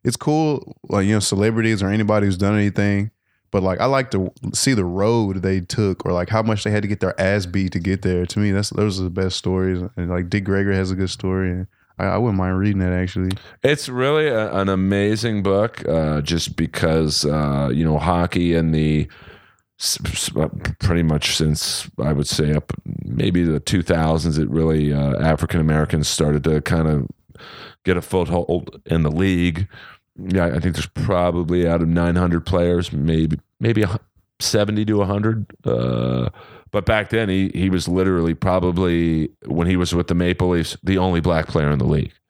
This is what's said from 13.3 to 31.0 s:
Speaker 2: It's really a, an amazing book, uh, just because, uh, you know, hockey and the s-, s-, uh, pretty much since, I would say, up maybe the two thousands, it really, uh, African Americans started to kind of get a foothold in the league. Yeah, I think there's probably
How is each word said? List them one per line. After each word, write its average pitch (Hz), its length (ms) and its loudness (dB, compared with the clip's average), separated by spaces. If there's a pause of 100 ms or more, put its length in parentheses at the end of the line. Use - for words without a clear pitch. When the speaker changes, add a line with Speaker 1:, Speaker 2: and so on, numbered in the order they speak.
Speaker 2:
It's 147 240 0
really 139 400 0
a, 110 260 -2
an 98 140 0
amazing 101 760 0
book, 98 460 0
uh, 78 320 2
just 80 380 -2
because, 80 680 0
uh, 71 500 0
you 80 120 2
know, 78 120 2
hockey 87 580 0
and 82 200 2
the 76 320 2 (720)
s-, - 260 -4
s-, - 300 -4
uh, 78 140 0 (300)
pretty 85 240 2
much 78 340 0
since, - 520 -2 (140)
I 76 80 2
would 73 160 0
say, 76 240 0
up 76 220 -2 (320)
maybe 90 380 0
the 76 180 0
two 92 220 0
thousands, 80 540 2
it 78 120 0
really, 78 420 2
uh, 71 280 0
African 80 420 2
Americans 78 480 2
started 76 340 0
to 78 160 2
kind 80 300 0
of 73 180 0 (760)
get 87 100 2
a 87 60 -2
foothold 87 840 -2
in 82 180 2
the 76 80 2
league. 87 560 0 (480)
Yeah, 92 300 0
I 78 140 0
think 85 160 0
there's 73 100 -4
probably 87 840 0